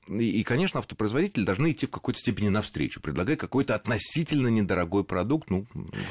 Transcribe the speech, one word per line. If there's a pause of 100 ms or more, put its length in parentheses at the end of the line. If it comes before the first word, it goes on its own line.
и,
и,
конечно,
автопроизводители
должны
идти
в
какой-то
степени
навстречу,
предлагая
какой-то
относительно
недорогой
продукт,
ну, (440)